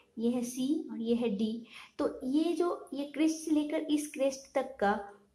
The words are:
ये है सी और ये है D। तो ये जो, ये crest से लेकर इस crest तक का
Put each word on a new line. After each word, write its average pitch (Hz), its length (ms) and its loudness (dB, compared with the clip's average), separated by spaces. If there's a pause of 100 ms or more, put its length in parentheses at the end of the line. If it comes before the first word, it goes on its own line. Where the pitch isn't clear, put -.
(180)
ये 233 120 2
है 240 140 0
सी 262 480 -2
और 220 100 -6
ये 233 140 2
है 240 140 0
D। 220 360 -2 (320)
तो - 260 -2
ये 311 300 2
जो, 349 400 0
ये 285 120 -4
crest 311 400 0
से 330 60 -2
लेकर 302 320 2
इस 294 300 0
crest 269 400 0
तक 262 220 -2
का 208 240 2 (360)